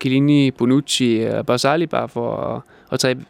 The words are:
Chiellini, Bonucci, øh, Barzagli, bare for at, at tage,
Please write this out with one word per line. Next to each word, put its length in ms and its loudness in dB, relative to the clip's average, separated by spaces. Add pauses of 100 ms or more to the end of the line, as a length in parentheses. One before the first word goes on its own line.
Chiellini, 500 2
Bonucci, 640 2
øh, 280 -2
Barzagli, 400 0
bare 240 -4
for 280 -6
at, 240 -6 (300)
at 80 -4
tage, 180 0 (120)